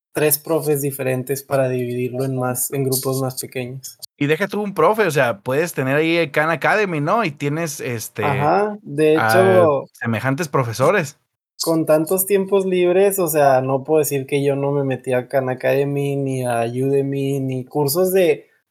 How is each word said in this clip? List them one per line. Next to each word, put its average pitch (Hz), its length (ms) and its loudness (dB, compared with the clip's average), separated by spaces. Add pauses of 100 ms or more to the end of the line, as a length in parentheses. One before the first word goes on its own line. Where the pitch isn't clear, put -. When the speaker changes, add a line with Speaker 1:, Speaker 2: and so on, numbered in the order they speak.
(120)
Speaker 1:
tres 151 260 0
profes 147 440 0
diferentes 131 600 -4
para 135 280 0
dividirlo 123 540 -2
en 131 120 -2
más, 127 360 -2
en 139 120 -2
grupos 131 380 -2
más 131 180 -6
pequeños. 127 560 -10 (220)
Speaker 2:
Y 143 80 -2
deja 156 200 0
tú - 140 -4
un 208 140 -6
profe, 202 320 4
o 165 40 0
sea, 123 280 0
puedes 156 340 -2
tener 135 240 -2
ahí 165 340 0
Khan 156 200 0
Academy, 165 500 0
¿no? 202 240 0
Y 165 60 -2
tienes, 147 500 -6
este, - 440 -6
Speaker 1:
Ajá, 165 580 0
de 151 340 2
Speaker 2:
a 113 240 4
Speaker 1:
hecho, 175 540 4
Speaker 2:
semejantes 131 540 -2
profesores. 139 680 0 (440)
Speaker 1:
con 160 240 0
tantos 160 400 2
tiempos 196 400 2
libres, 190 520 2
o 170 100 0
sea, 139 340 4
no 131 220 -2
puedo 156 160 2
decir 139 260 -2
que 143 180 -2
yo 139 120 2
no 139 160 -2
me 143 120 0
metí 131 280 -4
a 123 160 -2
Khan 131 200 -2
Academy, 139 680 -2
ni 131 280 -4
a 117 200 -2
Udemy, 139 760 -2
ni 131 240 -4
cursos 151 480 0
de 170 380 2 (200)